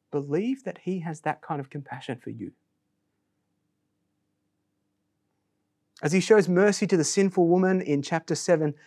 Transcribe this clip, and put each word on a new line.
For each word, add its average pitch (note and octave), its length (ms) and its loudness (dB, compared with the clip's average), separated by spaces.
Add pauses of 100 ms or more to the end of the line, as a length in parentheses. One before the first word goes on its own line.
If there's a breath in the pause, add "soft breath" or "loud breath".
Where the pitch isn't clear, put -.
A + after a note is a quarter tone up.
(120)
believe D#3+ 520 -4
that F3+ 200 -10
he F#3 160 -4
has D#3+ 220 -8
that D3+ 200 -6
kind D3+ 180 -8
of C3+ 100 -10
compassion C3 480 -10
for - 120 -16
you. A2+ 240 -12 (3500)
As D3+ 120 -2
he F#3 80 4
shows G#3 260 6
mercy F#3+ 400 2
to F#3+ 80 0
the E3 80 4
sinful F#3 440 2
woman F#3 340 2
in C#3+ 200 -2
chapter D#3+ 320 -4
seven, D#3 420 0 (120 soft breath)